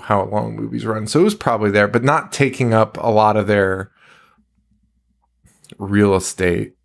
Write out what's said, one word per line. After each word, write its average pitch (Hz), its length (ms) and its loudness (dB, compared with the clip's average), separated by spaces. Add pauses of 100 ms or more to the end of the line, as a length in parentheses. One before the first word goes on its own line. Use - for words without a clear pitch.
how 101 220 0
long 104 280 -6
movies 113 320 -8
run. 107 220 -6
So 151 120 2
it 185 40 4
was 208 100 0
probably 107 380 -2
there, 104 160 4
but 117 160 -2
not 143 280 0
taking 127 400 -2
up 110 280 2
a 117 100 -2
lot 107 260 4
of 101 120 0
their 95 420 0 (1900)
real 101 360 2
estate. 92 720 -2